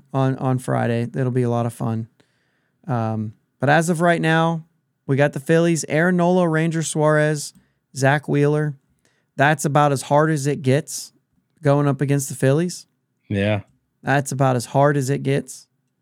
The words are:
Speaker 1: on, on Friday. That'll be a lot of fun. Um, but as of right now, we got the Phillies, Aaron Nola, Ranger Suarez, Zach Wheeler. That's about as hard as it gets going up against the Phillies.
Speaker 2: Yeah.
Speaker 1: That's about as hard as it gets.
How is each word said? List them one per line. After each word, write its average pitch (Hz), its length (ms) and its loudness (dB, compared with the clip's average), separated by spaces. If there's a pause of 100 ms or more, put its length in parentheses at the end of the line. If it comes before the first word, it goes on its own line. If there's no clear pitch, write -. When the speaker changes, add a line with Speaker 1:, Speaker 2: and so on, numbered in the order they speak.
(120)
Speaker 1:
on, 135 240 0
on 131 240 -2
Friday. 120 460 -2
That'll 123 260 -4
be 127 100 0
a 120 80 0
lot 120 160 -2
of 117 60 -6
fun. 113 360 -6 (760)
Um, 110 480 -4 (240)
but 131 100 -2
as 160 200 2
of 165 120 -2
right 170 200 2
now, 165 440 0 (440)
we 139 80 0
got 147 160 2
the 143 80 -8
Phillies, 165 480 0
Aaron 175 280 2
Nola, 175 320 2
Ranger 160 360 -2
Suarez, 151 680 0 (440)
Zach 139 320 2
Wheeler. 147 480 0 (580)
That's 151 300 2
about 147 260 4
as 135 120 -2
hard 151 280 2
as 143 160 -2
it 147 160 -4
gets 135 500 -2 (500)
going 143 260 2
up 135 120 -2
against 143 280 -2
the 120 80 -12
Phillies. 156 500 0 (420)
Speaker 2:
Yeah. 101 340 0 (400)
Speaker 1:
That's 135 280 -2
about 135 240 0
as 120 120 -4
hard 143 300 2
as 131 140 -4
it 143 140 -4
gets. - 420 -4 (360)